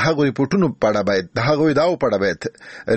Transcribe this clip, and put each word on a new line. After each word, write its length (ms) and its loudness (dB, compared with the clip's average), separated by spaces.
هغو 220 2
ریپورتونو 400 0
په 100 2
اړه 180 0
باید، 160 0
د 100 -2
هغو 260 2
ادعاو 300 0
په 40 2
اړه 160 0
باید 160 -2